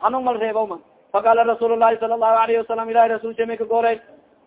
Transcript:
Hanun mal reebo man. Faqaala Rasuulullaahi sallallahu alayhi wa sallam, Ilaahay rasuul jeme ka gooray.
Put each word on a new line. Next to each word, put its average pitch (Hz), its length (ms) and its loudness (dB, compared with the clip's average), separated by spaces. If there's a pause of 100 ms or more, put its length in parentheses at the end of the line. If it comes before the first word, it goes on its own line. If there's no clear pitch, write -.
Hanun 254 220 -2
mal 247 140 -2
reebo 220 300 -4
man. 175 120 -12 (320)
Faqaala 226 320 4
Rasuulullaahi 226 560 2
sallallahu 226 440 0
alayhi 226 160 0
wa 220 60 -4
sallam, 226 240 -6
Ilaahay 226 200 4
rasuul 226 260 -6
jeme 226 220 -4
ka 226 80 -6
gooray. 226 340 0 (480)